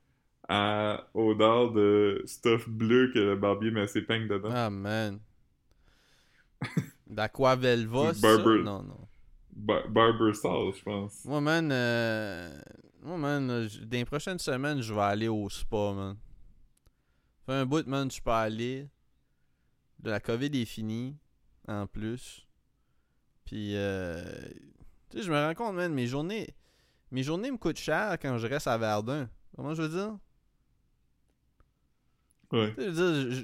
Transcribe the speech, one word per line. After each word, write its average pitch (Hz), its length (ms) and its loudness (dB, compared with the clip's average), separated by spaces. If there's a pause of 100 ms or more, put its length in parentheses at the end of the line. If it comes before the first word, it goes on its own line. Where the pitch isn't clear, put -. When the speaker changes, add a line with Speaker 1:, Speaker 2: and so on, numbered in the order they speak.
(480)
Speaker 1:
à 104 640 0
odeur 110 600 6
de 104 520 6
stuff 117 420 2
bleu 117 460 4
que 120 60 2
le 101 180 4
barbier 101 360 2
met 104 140 2
ses 104 140 -2
peignes 110 280 -2
dedans. 101 260 -2
Speaker 2:
Ah, 120 160 0
man. 101 480 -4 (1400)
Speaker 1:
<laughs> - 460 -6
Speaker 2:
D'Aquavelva, 123 1040 2
Speaker 1:
Du - 20 -8
Speaker 2:
c'est 104 120 -8
ça ? 110 100 10
Speaker 1:
Barber- 107 260 6
Speaker 2:
Non, 98 220 -6
non. 98 220 -16 (440)
Speaker 1:
Ba-, 104 360 -2
Barber 113 460 4
Salt, 98 460 -2
je - 40 -20
pense. 101 440 -8
Speaker 2:
Moi, 147 160 -2
man, 160 300 2
euh, 110 840 -2 (440)
moi, 170 160 -10
man, 143 320 -2
euh, 117 180 -2
j-, 107 160 -16
dans 120 140 -4
les 120 80 -2
prochaines 175 320 -6
semaines, 139 420 -2
je 110 140 -6
vais 107 80 0
aller 104 260 0
au 104 220 -2
spa, 104 420 -2
man. 98 240 -8 (1300)
Fait 131 80 -4
un 135 100 0
bout, 143 220 0
man, 135 240 -4
je - 60 -10
suis - 60 -12
pas 113 200 2
allé. 120 440 -4 (1200)
La 104 160 -2
covid 123 320 -2
est 123 140 -2
finie, 117 500 -8 (500)
en 104 200 -6
plus. 110 600 -10 (1000)
Puis, 104 280 -6
euh... 95 480 -4 (840)
Tu - 80 -16
sais, 233 80 -6
je 175 80 -4
me 147 100 2
rends 160 120 -2
compte, 220 200 -6
man, 175 200 -2
mes 123 120 0
journées... 160 420 -6 (600)
Mes 131 120 -4
journées 175 280 -4
me 254 60 -6
coûtent 165 220 -4
cher 175 420 -2
quand 131 160 -4
je 117 100 -2
reste 139 200 -4
à 123 100 2
Verdun. 113 540 -2 (260)
Comment 135 160 -8
je 160 80 -6
veux 156 80 -2
dire ? 196 300 -6 (2250)
Speaker 1:
Ouais. 110 220 2
Speaker 2:
Tu - 80 -8
sais, 226 40 -4
je 190 40 -2
veux 165 340 2
dire, 120 80 -4 (100)